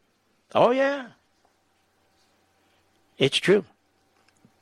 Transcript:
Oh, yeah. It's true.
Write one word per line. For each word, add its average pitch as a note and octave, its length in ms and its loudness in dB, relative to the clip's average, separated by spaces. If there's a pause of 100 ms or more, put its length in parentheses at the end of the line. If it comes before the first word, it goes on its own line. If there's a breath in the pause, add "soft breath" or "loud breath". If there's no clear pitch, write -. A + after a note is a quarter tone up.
(560)
Oh, G#3 160 4
yeah. C4+ 380 -4 (2000)
It's - 180 0
true. G3 280 0 (960)